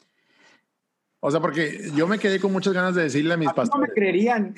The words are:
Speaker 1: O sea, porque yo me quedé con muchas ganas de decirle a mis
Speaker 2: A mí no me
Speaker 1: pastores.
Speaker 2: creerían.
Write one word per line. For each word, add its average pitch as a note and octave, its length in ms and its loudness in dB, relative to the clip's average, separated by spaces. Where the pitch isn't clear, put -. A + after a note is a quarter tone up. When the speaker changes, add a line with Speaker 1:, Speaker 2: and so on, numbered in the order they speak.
Speaker 1:
O C#3+ 80 0
sea, D#3 100 0
porque D#3 540 -4
yo D#3 140 2
me G#3+ 100 0
quedé F#3+ 220 0
con G3 100 0
muchas F#3+ 220 0
ganas F#3 220 0
de F3 80 2
decirle D3+ 320 0
a - 20 2
mis D#3 120 0
Speaker 2:
A - 40 0
mí - 40 -6
no C3 60 2
me C#4+ 260 0
Speaker 1:
pastores. G#3 60 -10
Speaker 2:
creerían. G3+ 640 0